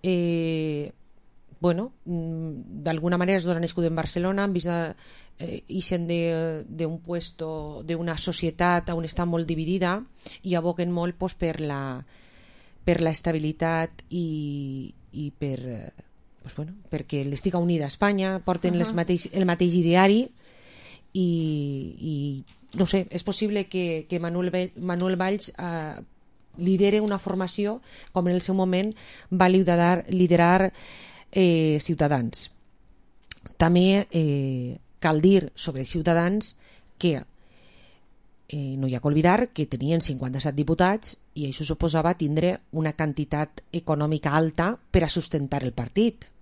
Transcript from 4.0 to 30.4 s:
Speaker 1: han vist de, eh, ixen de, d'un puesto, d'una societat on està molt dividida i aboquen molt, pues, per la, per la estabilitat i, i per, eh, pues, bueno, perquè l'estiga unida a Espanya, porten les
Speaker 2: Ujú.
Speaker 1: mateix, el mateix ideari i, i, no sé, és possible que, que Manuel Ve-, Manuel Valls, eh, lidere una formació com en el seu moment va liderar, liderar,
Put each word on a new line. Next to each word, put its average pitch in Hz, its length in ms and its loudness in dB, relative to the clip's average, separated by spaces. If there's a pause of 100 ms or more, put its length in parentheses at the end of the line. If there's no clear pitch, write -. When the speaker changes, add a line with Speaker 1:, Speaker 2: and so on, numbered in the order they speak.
Speaker 1:
han 196 80 -2
vist 175 140 -2
de, 170 280 -2 (440)
eh, - 280 -10
ixen 175 400 -4
de, 165 600 -2
d'un 165 340 -6
puesto, 160 840 -8
d'una 165 340 -4
societat 175 720 0
on 165 160 -4
està 175 200 -2
molt 170 220 0
dividida 175 560 -2 (400)
i 175 120 -2
aboquen 175 360 -2
molt, 175 260 -2
pues, 185 180 -6
per 165 260 -2
la, 139 440 -6 (800)
per 170 160 2
la 160 100 2
estabilitat 160 1000 -2
i, 147 840 -6 (180)
i 147 200 -8
per, 135 340 -6
eh, 117 260 -10 (500)
pues, - 140 -16
bueno, 156 180 -8 (160)
perquè 143 360 -4
l'estiga 175 340 -2
unida 170 260 2
a 143 80 -8
Espanya, 190 460 0
porten 175 380 0
les 175 120 0
Speaker 2:
Ujú. 170 80 -2
Speaker 1:
mateix, 170 360 0
el 190 120 2
mateix 175 300 2
ideari 185 480 6 (880)
i, 185 120 0 (720)
i, 143 460 -6 (320)
no 180 80 4
sé, 185 240 0
és 175 140 -6
possible 202 440 -2
que, 170 420 -4
que 175 100 -2
Manuel 175 320 -2
Ve-, 185 260 -2
Manuel 180 400 -2
Valls, 190 400 -2
eh, 165 400 -6 (600)
lidere 190 440 4
una 202 180 0
formació 196 600 -4 (320)
com 180 140 2
en 180 60 4
el 180 80 2
seu 190 140 0
moment 190 400 0 (340)
va 185 200 4
liderar, 180 600 4
liderar, 180 640 6 (580)